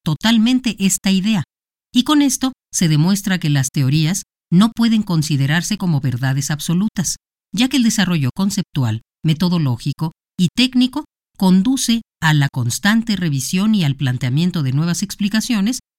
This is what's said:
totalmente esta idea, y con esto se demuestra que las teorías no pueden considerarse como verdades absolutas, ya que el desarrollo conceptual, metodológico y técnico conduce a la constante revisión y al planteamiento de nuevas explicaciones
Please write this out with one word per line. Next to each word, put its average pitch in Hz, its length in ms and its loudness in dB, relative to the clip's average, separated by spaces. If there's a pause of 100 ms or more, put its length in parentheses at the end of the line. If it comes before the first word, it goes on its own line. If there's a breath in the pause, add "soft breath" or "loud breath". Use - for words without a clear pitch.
totalmente 226 720 0
esta 190 320 0
idea, 190 340 0 (480)
y 247 120 4
con 294 180 4
esto 262 300 -2 (200)
se 170 160 -2
demuestra 180 500 2
que 160 120 -2
las 139 200 0
teorías 156 520 0 (280)
no 202 200 4
pueden 226 320 0
considerarse 156 760 -2
como 165 220 0
verdades 131 500 -2
absolutas, 170 680 -2 (380)
ya 247 140 2
que 277 100 -2
el 247 40 2
desarrollo 175 520 0
conceptual, 147 680 -2 (220)
metodológico 156 880 -2 (260)
y 180 160 2
técnico 254 500 0 (340)
conduce 220 640 2 (180)
a 156 140 2
la 143 180 2
constante 202 640 0
revisión 180 580 -2
y 185 100 2
al 135 120 0
planteamiento 143 680 -2
de 131 100 -2
nuevas 165 300 -2
explicaciones 208 800 -2 (180)